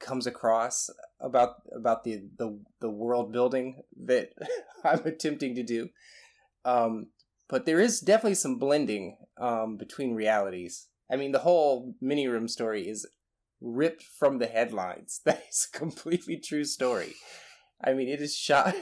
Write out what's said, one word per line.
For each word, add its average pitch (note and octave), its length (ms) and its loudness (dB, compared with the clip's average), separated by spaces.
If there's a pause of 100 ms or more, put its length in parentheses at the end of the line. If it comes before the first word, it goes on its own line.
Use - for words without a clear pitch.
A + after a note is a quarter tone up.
comes B2+ 260 -6
across A2+ 600 0 (320)
about, B2 360 4 (180)
about A2+ 300 0
the, G#2+ 180 -6 (160)
the, G#2+ 200 -6 (220)
the A#2 80 -4
world A2+ 420 -2
building B2+ 520 0 (220)
that - 260 2 (280)
<laughs> - 260 -12
I'm D#3 200 2
attempting D3 520 -4
to B2 60 -4
do. A#2 280 -4 (760)
Um, A#2 440 2 (400)
but C3 180 -2
there E3 140 4
is A3 200 4
definitely G3+ 360 4
some C3 220 -2
blending, A2+ 600 0 (200)
um, A2 380 -2
between A#2+ 380 -6
realities. G2 760 0 (220)
I C3 60 2
mean, C#3 160 -2
the C3 80 2
whole C#3 600 4
mini C#3 260 0
room A#2 220 0
story G#2+ 400 -2
is A2 180 -8 (540)
ripped C#3 440 -2 (140)
from C3+ 200 4
the A#2 80 0
headlines. A2 760 -4
<laughs> - 40 -10
That - 240 0
is - 220 -2
a - 40 -14
completely E3 640 -4
true D3 260 -4
story. B2 500 -2 (720)
I C3 80 2
mean, C3 160 -2
it C#3+ 140 -4
is D3 120 -6
shot. - 480 2